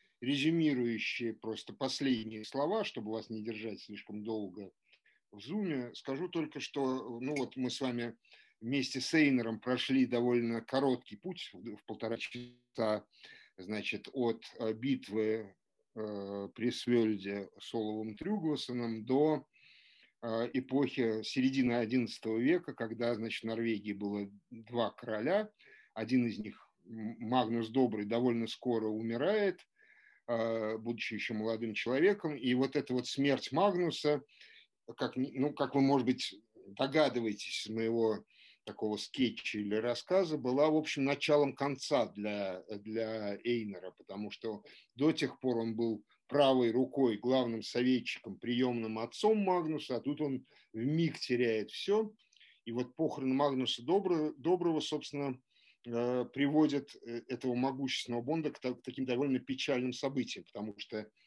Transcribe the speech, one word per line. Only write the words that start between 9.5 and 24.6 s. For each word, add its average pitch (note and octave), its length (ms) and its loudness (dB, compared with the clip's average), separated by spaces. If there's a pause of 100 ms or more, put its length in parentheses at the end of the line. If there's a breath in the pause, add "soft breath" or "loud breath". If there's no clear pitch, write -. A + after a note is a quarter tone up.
прошли B2+ 460 2
довольно A#2 560 2
короткий C3 540 0
путь - 380 -8
в, G#2 220 -10
в - 100 -20
полтора A2+ 320 -4
часа, A#2 880 -4 (520 loud breath)
значит, G#2 540 -4
от, A#2 320 0 (160)
э, A2 140 0
битвы, A2 840 0 (400)
э, G2+ 580 -6
при A#2 180 0
Свёльде G2+ 800 2 (100)
с - 140 -10
Оловом G#2+ 420 -4
Трюгвассоном B2 880 -2
до, C#3 400 4 (760 soft breath)
э, A#2 320 0
эпохи B2+ 680 2
середины C3 500 2
одиннадцатого A2+ 640 0
века, D3+ 360 2
когда, A#2 420 -2
значит, A2 280 -6
в - 20 -6
Норвегии A2 480 0
было G2+ 340 -4 (220)
два A#2 420 -2